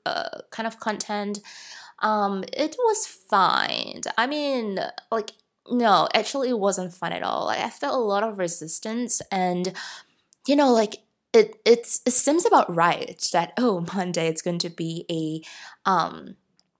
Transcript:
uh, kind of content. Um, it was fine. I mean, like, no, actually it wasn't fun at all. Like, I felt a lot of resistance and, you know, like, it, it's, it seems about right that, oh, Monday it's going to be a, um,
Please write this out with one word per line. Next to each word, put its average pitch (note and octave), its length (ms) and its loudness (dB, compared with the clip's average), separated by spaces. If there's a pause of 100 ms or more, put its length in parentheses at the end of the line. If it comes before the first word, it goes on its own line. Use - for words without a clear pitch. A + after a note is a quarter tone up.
uh, - 360 -6 (100)
kind A3+ 160 -6
of A3 120 -10
content. G#3 600 -4 (600)
Um, G3+ 440 0 (100)
it D#4 240 -4
was A4 300 2
fine. - 920 0 (160)
I A#3+ 100 0
mean, C4 520 -4 (320)
like, G#3+ 200 -4 (380)
no, A3 440 4
actually B3 360 0
it A#3+ 100 0
wasn't F#3+ 340 -2
fun E3+ 200 -6
at F2 100 -6
all. - 220 -4
Like, - 140 -2
I A#3 100 -4
felt C#4 260 -6
a - 40 0
lot G3+ 240 0
of A3 140 -6
resistance F#3+ 840 -4 (100)
and, F3+ 420 -2 (720)
you C#4 80 4
know, C#4+ 160 6
like, A3 260 2 (380)
it, G#3+ 300 6
it's, A#3 400 4
it B3 80 4
seems D4+ 320 8
about D#4 280 4
right E3+ 480 0 (120)
that, E3+ 240 0
oh, G#3 360 0
Monday F3+ 340 -2
it's D#3+ 140 -2
going F3 180 -4
to F3 100 -10
be E3 400 -8
a, D#3+ 800 -8
um, F3 480 -4 (420)